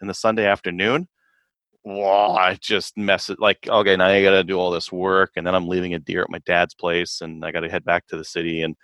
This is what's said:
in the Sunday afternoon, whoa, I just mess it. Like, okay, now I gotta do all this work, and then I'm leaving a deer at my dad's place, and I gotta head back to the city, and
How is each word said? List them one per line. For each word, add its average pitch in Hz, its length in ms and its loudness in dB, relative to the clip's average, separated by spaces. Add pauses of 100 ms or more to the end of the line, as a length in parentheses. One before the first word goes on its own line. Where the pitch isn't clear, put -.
in 95 60 -10
the 98 60 -6
Sunday 110 320 0
afternoon, 101 640 0 (760)
whoa, 196 520 2
I 92 200 2
just - 420 -4
mess 98 320 0
it. 98 100 -8
Like, 101 280 2
okay, 104 280 4
now 92 120 4
I 98 140 6
gotta 95 220 6
do 90 160 -4
all 90 120 0
this 85 200 -6
work, 95 460 0
and 85 100 -4
then 92 80 2
I'm 90 120 0
leaving 90 260 -2
a 85 60 -4
deer 90 240 -4
at - 60 -8
my 87 100 -10
dad's 87 340 0
place, 87 480 -4
and 80 240 -12
I 82 60 -8
gotta 82 180 -6
head 87 160 -6
back 87 220 0
to 85 100 -10
the 78 80 -10
city, 82 380 -4
and 80 200 -4